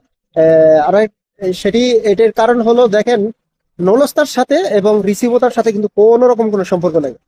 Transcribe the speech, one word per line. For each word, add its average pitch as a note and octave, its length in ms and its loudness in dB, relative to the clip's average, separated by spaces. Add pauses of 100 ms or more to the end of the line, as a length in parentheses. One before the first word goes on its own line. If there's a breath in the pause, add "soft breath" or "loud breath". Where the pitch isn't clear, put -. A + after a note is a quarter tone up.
(300)
আহ, D#3+ 580 4
আর F#3 80 -2
এক-, G#3 580 -4
সেটি, A#3 380 -2
এটার A3 400 2
কারণ A#3 300 0
হলো, A#3 260 2
দেখেন, G#3+ 440 -2 (480)
নলস্তার C4 460 0
সাথে C4 300 -4
এবং G#3+ 500 0
রিসিভোতার A#3 460 -2
সাথে A3+ 200 -2
কিন্তু G#3 240 -4
কোনো A#3 320 4
রকম A3+ 240 0
কোনো G3 120 -2
সম্পর্ক F3 320 -4
নাই। C#3 180 -2 (140)